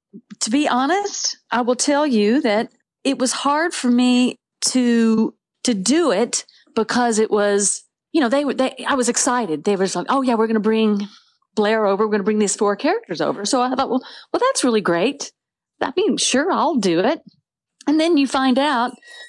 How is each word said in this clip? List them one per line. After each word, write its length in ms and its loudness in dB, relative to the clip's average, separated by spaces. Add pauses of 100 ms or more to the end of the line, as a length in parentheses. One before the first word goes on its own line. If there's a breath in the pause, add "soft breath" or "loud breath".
(400)
to 100 -4
be 180 2
honest, 680 -2 (120)
I 120 0
will 120 0
tell 320 0
you 360 2
that 280 -2 (320)
it 160 -2
was 140 -2
hard 420 -2
for 160 -2
me 480 2 (280)
to, 680 2 (300)
to 100 0
do 380 0
it 340 -2 (280 soft breath)
because 440 0
it 120 0
was, 520 0 (300)
you 80 2
know, 80 2
they 160 0
were, 100 -2
they, 200 -2 (140)
I 60 -2
was 140 0
excited. 560 -2
They 120 2
were 80 0
just 120 -4
like, 120 -4
"Oh 140 0
yeah, 140 0
we're 100 2
gonna 140 0
bring 480 0 (480 loud breath)
Blair 280 2
over. 220 2
We're 60 -4
gonna 100 0
bring 160 0
these 180 0
four 200 0
characters 440 -4
over." 240 -4
So 160 0
I 140 0
thought, 160 -2
"Well, 120 0 (300 loud breath)
well, 80 -2
that's 220 0
really 180 2
great. 520 -2 (500)
I 140 -4
mean, 200 0
sure, 360 0
I'll 240 0
do 240 2
it." 200 0 (680)
And 100 2
then 180 2
you 120 2
find 300 2
out 340 0 (360 loud breath)